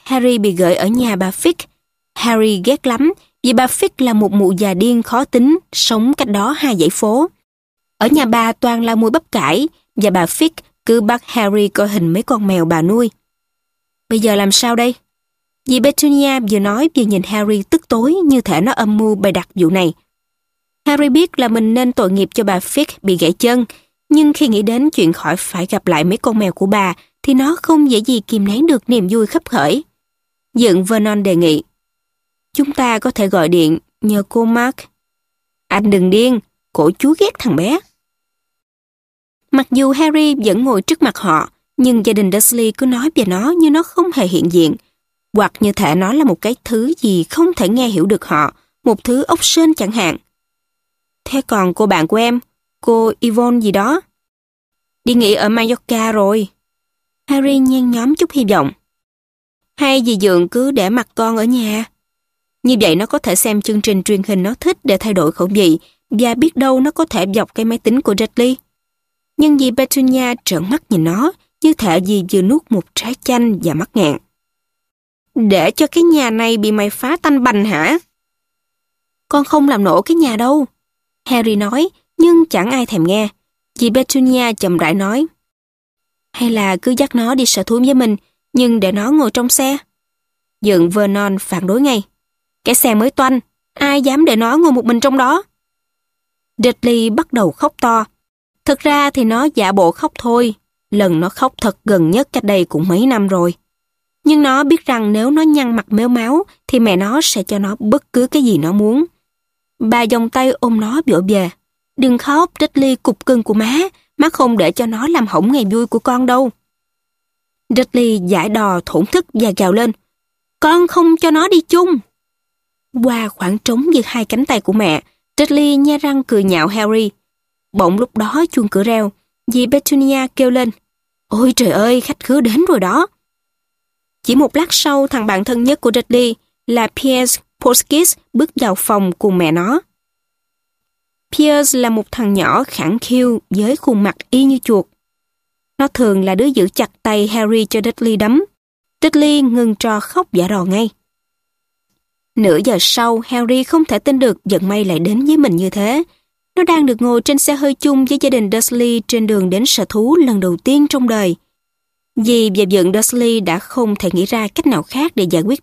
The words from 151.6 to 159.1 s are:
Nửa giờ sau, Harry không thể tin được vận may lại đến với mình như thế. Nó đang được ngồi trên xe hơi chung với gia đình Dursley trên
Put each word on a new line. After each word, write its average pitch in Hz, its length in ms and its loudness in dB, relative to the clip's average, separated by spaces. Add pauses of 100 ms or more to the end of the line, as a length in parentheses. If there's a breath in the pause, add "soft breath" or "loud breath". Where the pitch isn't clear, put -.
Nửa 196 300 2
giờ 220 140 0
sau, 233 460 0
Harry 247 380 0
không 320 220 2
thể 214 140 -2
tin 277 200 0
được 247 260 2
vận 185 220 0
may 202 180 -2
lại 170 140 -2
đến 214 260 0
với 302 120 2
mình 262 180 2
như 185 140 -2
thế. 220 340 -2 (520)
Nó 359 80 2
đang 330 220 2
được 240 160 0
ngồi 240 200 2
trên 285 160 0
xe 285 180 0
hơi 277 180 0
chung 269 320 0
với 285 160 0
gia 277 80 2
đình 226 220 0
Dursley 233 560 0
trên 226 200 0